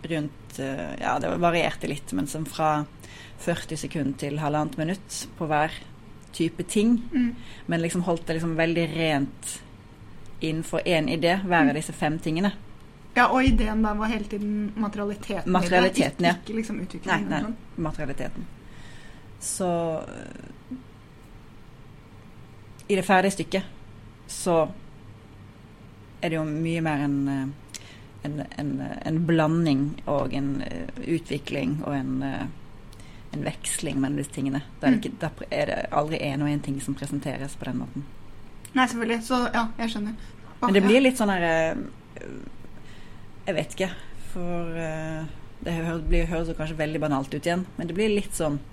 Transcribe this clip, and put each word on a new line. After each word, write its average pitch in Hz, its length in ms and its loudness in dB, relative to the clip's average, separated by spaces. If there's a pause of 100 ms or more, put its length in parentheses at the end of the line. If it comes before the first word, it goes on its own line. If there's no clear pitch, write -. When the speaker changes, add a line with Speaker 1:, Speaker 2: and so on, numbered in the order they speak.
Speaker 1:
rundt, 151 500 -4
eh, 135 400 -4
ja, - 200 2
det 175 200 0
varierte 170 480 4
litt, 147 240 -6
men - 160 0
som 156 180 -4
fra 151 400 2 (540)
førti - 380 -2
sekunder 139 400 -2
til 147 220 -2
halvannet 151 380 0
minutt - 500 -4 (120)
på 160 80 -2
hver 151 240 4 (640)
type 165 340 0
ting. 226 300 6 (160)
Speaker 2:
Mm. 247 220 2 (320)
Speaker 1:
Men 170 140 2
liksom 165 220 0
holdt 170 220 2
det 160 160 0
liksom 165 160 0
veldig 165 380 4
rent 151 680 0 (800)
innenfor 160 440 0
en 160 220 4
idé, 170 360 4
hver 175 180 6
av 139 60 8
Speaker 2:
Mm. 135 80 4
Speaker 1:
disse 156 180 -4
fem 160 260 0
tingene. 175 320 2 (640)
Speaker 2:
Ja, 247 120 8
og 254 180 6
ideen 220 380 6
der 214 100 2
var 214 140 0
hele 220 180 0
tiden 208 500 -2
materialiteten 202 680 -2
i - 20 -6
det, - 40 -2
Speaker 1:
Materialiteten, 180 760 6
Speaker 2:
ikke, - 0 -
Speaker 1:
ja. 175 80 8
Speaker 2:
ikke 214 220 -4
liksom 220 260 -2
utviklingen - 240 -8
Speaker 1:
Nei, 196 240 2
nei, 156 80 2
Speaker 2:
eller 123 120 0
sånn. 123 60 -4 (220)
Speaker 1:
materialiteten. 143 680 -2 (920)
Så, 170 640 0
eh, - 760 -12 (2000)
i 202 80 4
det 185 100 2
ferdige 196 260 8
stykket, 190 320 -2 (640)
så 165 400 4 (1500)
er 175 80 0
det 160 80 2
jo 156 100 2
mye 165 340 0
mer 151 240 2
en, 143 120 2 (100)
eh, 139 520 -4 (460)
en, 147 180 -2 (140)
en, 143 160 -2 (320)
en 160 220 4
blanding 156 580 6 (220)
og 135 260 2
en, 139 160 0 (120)
eh, - 260 -6 (280)
utvikling 143 680 -2
og 143 100 -2
en, 131 280 -2
eh, 135 220 -4 (880)
en 147 100 -4
veksling 143 560 -4
mellom 135 180 2
disse 139 140 -4
tingene. 139 300 -2 (180)
Da 147 80 4
er 131 40 8
det 113 80 6
Speaker 2:
Mm. - 40 -4
Speaker 1:
ikke, - 160 -6
da - 100 -2
pr-, - 220 -10
er 147 140 2
det - 140 -2 (120)
aldri 151 300 2
en 143 200 0
og 147 80 2
en 147 100 2
ting 139 220 -2
som 139 140 -2
presenteres 139 600 -4
på 131 100 -8
den 127 140 -2
måten. 135 240 -6 (720)
Speaker 2:
Nei, 262 140 6
selvfølgelig. 233 360 0
Så, 247 300 2
ja, 233 140 2 (100)
jeg 226 120 -2
skjønner. 214 240 -4 (480)
Åh, 247 60 2
Speaker 1:
Men 196 60 6
det 196 100 8
Speaker 2:
ja. 196 60 8
Speaker 1:
blir 247 120 10
litt 254 160 6
sånn 214 120 4
her, 185 140 2
eh, 160 320 4 (1700)
jeg 185 80 0
vet 156 200 -2
ikke, 185 140 0 (420)
for, 175 460 -2
eh, 160 480 -4 (380)
det 170 100 -2
hø-, 165 340 -2
blir, 170 200 6
høres 165 200 0
jo 165 60 -2
kanskje 156 240 -4
veldig 156 220 0
banalt 143 340 2
ut 147 120 -4
igjen, 175 200 2 (120)
men 175 100 -2
det 165 80 -4
blir 214 200 4
litt 202 180 0
sånn 147 260 2 (140)